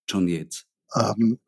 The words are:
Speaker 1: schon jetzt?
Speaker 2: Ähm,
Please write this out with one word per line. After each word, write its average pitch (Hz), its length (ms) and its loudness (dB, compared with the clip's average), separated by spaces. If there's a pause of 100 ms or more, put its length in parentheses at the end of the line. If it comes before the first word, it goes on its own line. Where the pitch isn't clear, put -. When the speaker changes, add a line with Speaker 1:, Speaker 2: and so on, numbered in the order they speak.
Speaker 1:
schon 92 180 2
jetzt? 82 380 -4 (300)
Speaker 2:
Ähm, 113 520 2